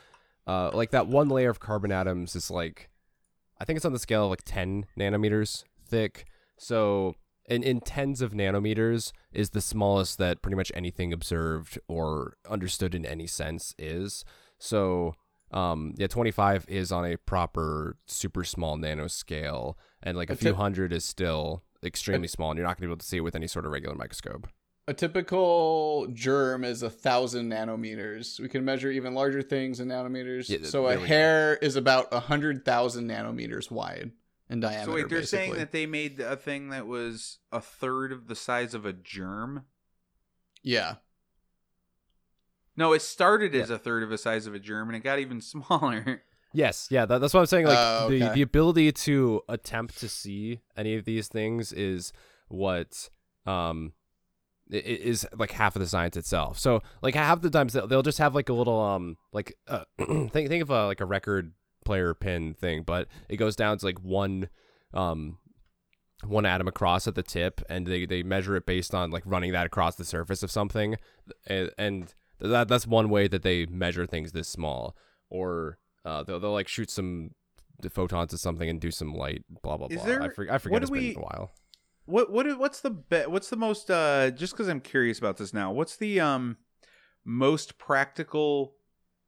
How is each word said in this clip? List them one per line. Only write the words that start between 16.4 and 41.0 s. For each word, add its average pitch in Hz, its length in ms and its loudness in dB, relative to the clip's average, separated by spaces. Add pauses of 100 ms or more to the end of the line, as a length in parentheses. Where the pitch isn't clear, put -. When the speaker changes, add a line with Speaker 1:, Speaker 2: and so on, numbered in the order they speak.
Speaker 1:
is 92 240 -4
on 87 120 0
a 85 120 -2
proper 80 800 -2 (100)
super 92 380 -6
small 80 340 -4
nanoscale, 76 960 -6 (280)
and, 87 140 -6
like, 85 140 -4
a - 40 -2
Speaker 2:
A - 20 -2
Speaker 1:
few 110 140 4
Speaker 2:
tip- 95 60 2
Speaker 1:
hundred 95 360 0
is 82 120 -2
still 78 600 -2 (180)
extremely 90 440 -4
Speaker 2:
a - 20 -10
Speaker 1:
small, 80 220 -4
and 78 80 -4
you're 87 80 -2
not 87 100 -2
gonna 92 120 -8
be 85 40 -4
able 82 60 -6
to - 80 -16
see 90 100 -4
it 85 40 -2
with 82 140 -4
any 80 140 -6
sort 82 180 -6
of 76 60 -6
regular 71 240 -6
microscope. - 500 -12 (400)
Speaker 2:
A 147 80 -4
typical 165 1160 2
germ 131 500 2
is 120 200 -4
a 113 80 -4
thousand 123 600 0
nanometers. 110 880 -6
We 127 100 -8
can 131 160 -2
measure 135 260 0
even 127 240 -2
larger 139 280 2
things 131 380 -2
in 127 80 -6
nanometers. 127 600 -6
Speaker 1:
Yeah, 104 100 0
th-, 78 120 -8
Speaker 2:
So 135 160 4
a 127 40 6
Speaker 1:
there 127 80 4
we - 60 -2
go. - 40 -2
Speaker 2:
hair 156 480 6
is 143 200 2
about 131 360 4
a 120 80 2
hundred 147 460 0
thousand 120 420 2
nanometers 113 640 -6
wide 98 400 -8 (380)
in 113 100 -2
diameter, 107 300 -2
Speaker 3:
So 160 40 -2
wait, 151 140 -2
they're 165 160 -2
saying 190 280 -2
Speaker 2:
basically. - 120 -4
Speaker 3:
that 147 80 -8
they 156 140 -2
made 151 340 -6
a 127 160 -4
thing 139 320 -8
that 131 180 -8
was 117 520 -8 (120)
a 120 120 -4
third 131 500 -4
of 123 160 -12
the 117 80 -8
size 120 380 -2
of 107 100 -8
a 98 80 -4
germ? 101 720 -10 (1000)
Speaker 2:
Yeah. 104 340 0 (1800)